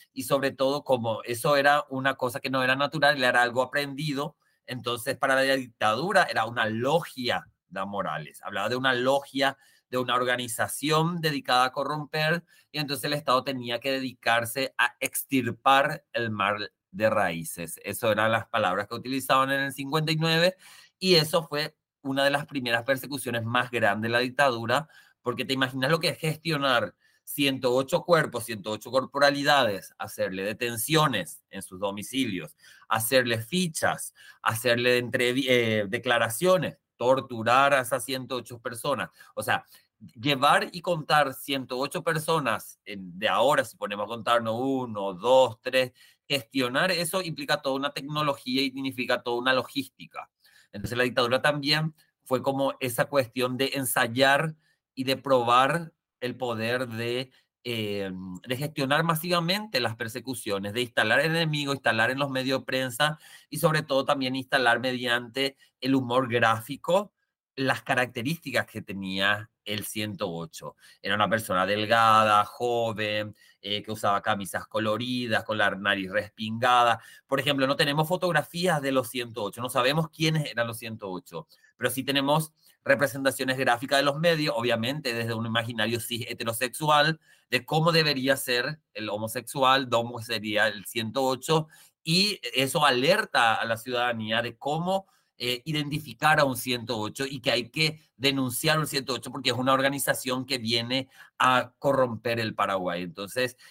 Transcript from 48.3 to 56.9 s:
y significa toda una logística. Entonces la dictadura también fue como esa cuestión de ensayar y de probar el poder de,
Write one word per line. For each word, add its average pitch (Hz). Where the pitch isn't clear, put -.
y 135
significa 123
toda 120
una 131
logística. -
Entonces 113
la 123
dictadura 123
también 151
fue 127
como 135
esa 127
cuestión 127
de 131
ensayar 135
y 131
de 131
probar 131
el 123
poder 120
de, 117